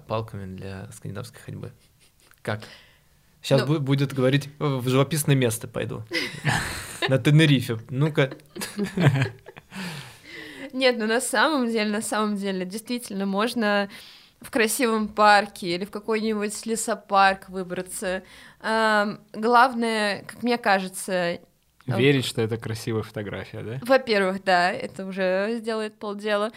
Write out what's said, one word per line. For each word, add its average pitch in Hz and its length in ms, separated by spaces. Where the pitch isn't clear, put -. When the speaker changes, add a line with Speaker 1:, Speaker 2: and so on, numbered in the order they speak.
Speaker 1:
палками 101 480
для 98 360
скандинавской 104 500
ходьбы? 104 300
Как? 107 180
Щас 135 240
Speaker 2:
Ну. 147 80
Speaker 1:
бу-, 165 60
будет 139 340
говорить: 131 340
«В 131 300
живописное 143 480
место 113 320
пойду. 113 340
На 135 100
Тенерифе. 139 600
Ну-ка». 139 420
Speaker 2:
Нет, 254 260
ну 214 80
на 226 140
самом 254 500
деле, 214 200
на 214 120
самом 208 340
деле, 190 280
действительно, 208 640
можно 202 640
в - 100
красивом 220 580
парке 208 680
или 180 100
в 190 60
какой-нибудь 214 760
лесопарк 202 840
выбраться. 185 720
Ам, 214 600
главное, 233 960
как - 160
мне 240 160
кажется, 196 540
э, 180 260
Speaker 3:
Верить, 127 380
что - 160
это 113 160
красивая 110 460
фотография, 101 600
да? 113 200
Speaker 2:
Во-первых, 208 640
да, 180 280
это 208 340
уже 190 520
сделает 220 400
полдела. 208 580